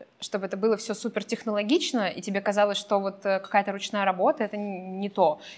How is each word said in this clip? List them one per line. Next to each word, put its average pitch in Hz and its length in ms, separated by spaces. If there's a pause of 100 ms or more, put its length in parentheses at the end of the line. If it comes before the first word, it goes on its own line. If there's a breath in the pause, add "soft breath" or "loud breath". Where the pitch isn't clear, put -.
(200)
чтобы 196 260
это - 100
было 214 200
все 214 180
супертехнологично, 214 1120
и 165 120
тебе 196 200
казалось, 202 380
что 202 220
вот, 196 260
э, 190 140
какая-то 196 320
ручная 196 320
работа — 196 400
это 208 120
н-, 190 440
не 202 80
то? 175 320 (180 loud breath)